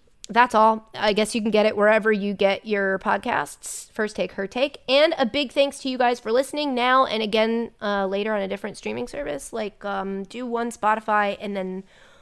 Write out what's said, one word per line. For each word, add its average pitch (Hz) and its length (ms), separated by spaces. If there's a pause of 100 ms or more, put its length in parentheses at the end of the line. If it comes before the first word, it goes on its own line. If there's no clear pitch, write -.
(280)
That's 226 280
all. 220 360
I 214 200
guess 214 240
you 226 40
can 214 120
get 208 140
it 214 100
wherever 214 340
you 202 240
get 196 320
your 196 320
podcasts. - 960
First 214 240
Take, 175 160
Her 196 160
Take. 277 300 (100)
And 294 300
a 262 60
big 254 280
thanks 277 280
to 269 80
you 254 80
guys 247 220
for 220 140
listening 277 420
now 254 320
and 220 160
again, 220 480 (100)
uh, 202 280
later 208 260
on 202 80
a 190 60
different 202 280
streaming 226 300
service. 285 460
Like, 214 320
um, 196 400
do 233 200
one 233 280
Spotify 208 680
and 202 160
then 185 280 (380)